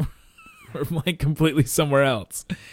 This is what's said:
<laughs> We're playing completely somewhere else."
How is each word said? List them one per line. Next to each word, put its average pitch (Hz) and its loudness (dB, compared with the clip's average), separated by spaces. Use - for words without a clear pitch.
<laughs> - -6
We're - -6
playing 170 -4
completely 151 2
somewhere 139 2
else." 117 -4